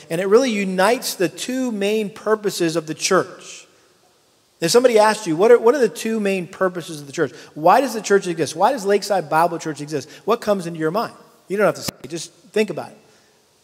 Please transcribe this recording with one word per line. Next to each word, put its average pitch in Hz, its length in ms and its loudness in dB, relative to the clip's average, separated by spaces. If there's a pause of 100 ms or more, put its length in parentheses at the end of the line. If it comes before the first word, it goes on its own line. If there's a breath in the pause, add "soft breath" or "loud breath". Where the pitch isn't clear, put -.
and 165 100 -4
it 196 80 -4
really 247 220 6
unites 202 640 0
the 170 140 0
two 254 420 -6
main 208 380 -2
purposes 190 680 -2
of 156 120 -4
the 151 80 -8
church. - 680 -2 (920)
If 165 120 0
somebody 240 280 6
asked 208 280 2
you, 156 100 -2
"What 220 140 6
are, 233 80 8
what 233 160 4
are 294 40 -2
the 226 80 4
two 220 320 -4
main 196 280 -2
purposes 175 520 -6
of 143 80 -18
the 131 60 -18
church? 147 180 -2 (220 loud breath)
Why 175 260 4
does 254 140 -2
the 220 80 -6
church 196 260 2
exist? 160 280 -4
Why 196 160 2
does 220 140 -6
Lakeside 196 440 0
Bible 165 300 2
Church 156 200 -8
exist?" 147 300 -8 (160 loud breath)
What 240 160 0
comes 196 260 -2
into 170 120 -10
your 156 120 -2
mind? 196 220 -4 (340)
You 185 80 -6
don't 208 100 2
have 160 100 2
to 135 60 -14
say - 120 -10 (100)
it. 127 60 -16
Just 160 220 -12
think 208 380 -4
about 135 220 -12
it. - 60 -20 (680 soft breath)